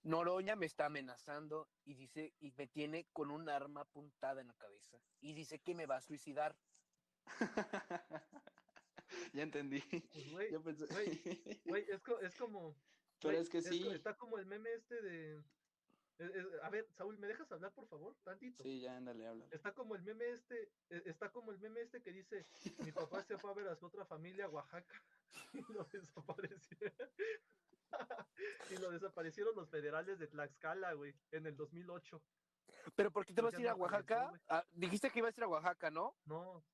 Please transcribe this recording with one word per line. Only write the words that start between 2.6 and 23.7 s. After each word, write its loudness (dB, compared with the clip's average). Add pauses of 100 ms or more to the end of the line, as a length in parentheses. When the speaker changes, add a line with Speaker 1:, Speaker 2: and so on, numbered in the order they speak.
Speaker 1:
tiene -2
con 0
un -4
arma 0
apuntada -4
en -14
la -20
cabeza. -18 (220)
Y -8
dice -6
que 0
me -2
va 4
a -2
suicidar". 0 (720)
Speaker 2:
<laughs> -2 (920)
Ya 0
entendí. 0
Speaker 3:
Pues, -6
güey, 0
Speaker 2:
Yo -2
pensé -2
Speaker 3:
güey, 0
Speaker 2:
<laughs> -
Speaker 3:
güey, 2
es -2
co-, 0
es -2
como, -4 (440)
Speaker 2:
Pero 6
Speaker 3:
güey, 6
Speaker 2:
es 0
que 2
Speaker 3:
es 2
co-, 2
Speaker 2:
sí. 4
Speaker 3:
está -2
como -4
el -4
meme -4
este -6
de, -4
eh, -12 (760)
eh, -2 (180)
a -2
ver, 0
Saúl, -4
¿me -4
dejas -4
hablar, -6
por -14
favor? -10 (100)
Tantito. -8
Speaker 2:
Sí, -2
ya, -4
ándale, -6
háblale. -8
Speaker 3:
Está -4
como -4
el -4
meme -2
este, -6 (260)
eh, -6
está -4
como -8
el -8
meme -6
este -8
que -10
dice, -8 (380)
"Mi -6
papá -2
se -4
fue -6
a -2
ver -2
a -2